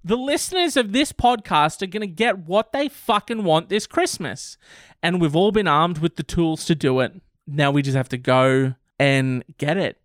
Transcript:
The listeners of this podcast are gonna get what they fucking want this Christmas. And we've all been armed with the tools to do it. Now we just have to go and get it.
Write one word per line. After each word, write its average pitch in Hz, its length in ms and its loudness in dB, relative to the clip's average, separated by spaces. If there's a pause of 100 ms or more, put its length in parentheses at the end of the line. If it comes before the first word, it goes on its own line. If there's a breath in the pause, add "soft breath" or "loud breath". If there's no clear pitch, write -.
The 202 140 0
listeners 302 600 -2
of 214 140 0
this 277 200 0
podcast 196 680 0
are 196 60 -6
gonna 208 180 -6
get 196 340 -2
what 180 340 -2
they 285 160 -2
fucking 220 540 -4
want 165 260 2
this 208 180 -2
Christmas. - 680 -4 (440 loud breath)
And 175 200 0
we've 151 140 2
all 196 160 4
been 202 160 2
armed 156 320 2
with 165 180 -4
the 151 60 -8
tools 160 420 -2
to 170 100 2
do 131 240 0
it. 131 220 -4 (260)
Now 143 240 0
we 143 100 2
just 135 140 -2
have 131 140 -2
to 127 80 -8
go 131 580 2 (240)
and 135 440 0 (140)
get 151 200 -2
it. 175 280 -4